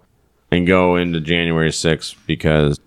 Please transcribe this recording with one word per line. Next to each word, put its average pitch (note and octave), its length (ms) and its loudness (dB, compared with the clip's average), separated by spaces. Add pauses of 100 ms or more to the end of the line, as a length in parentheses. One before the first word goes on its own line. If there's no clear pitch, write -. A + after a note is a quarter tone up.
(520)
and F2 160 0
go F2+ 280 4
into F2 240 -2
January E2 540 0
sixth - 420 -4 (120)
because D2+ 600 0